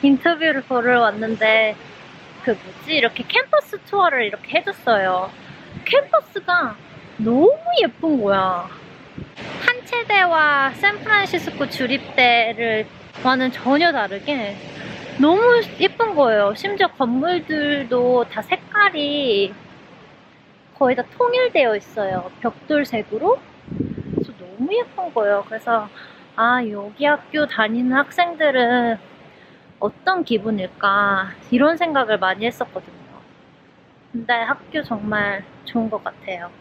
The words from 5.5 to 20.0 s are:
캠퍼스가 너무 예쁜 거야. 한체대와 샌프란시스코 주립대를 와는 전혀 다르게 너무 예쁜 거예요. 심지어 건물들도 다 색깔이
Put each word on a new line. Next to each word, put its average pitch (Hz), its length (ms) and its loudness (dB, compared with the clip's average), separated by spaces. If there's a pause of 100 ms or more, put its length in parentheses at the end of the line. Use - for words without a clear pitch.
캠퍼스가 370 920 0 (420)
너무 269 400 2 (240)
예쁜 302 400 0
거야. 190 480 0 (960)
한체대와 349 1080 2
샌프란시스코 403 960 -2
주립대를 233 1160 0 (380)
와는 262 280 0
전혀 294 400 2
다르게 208 680 -6 (600)
너무 440 420 6 (180)
예쁜 403 360 0
거예요. 214 400 4
심지어 392 320 -2
건물들도 269 1400 0
다 220 120 -8
색깔이 285 1120 0 (1200)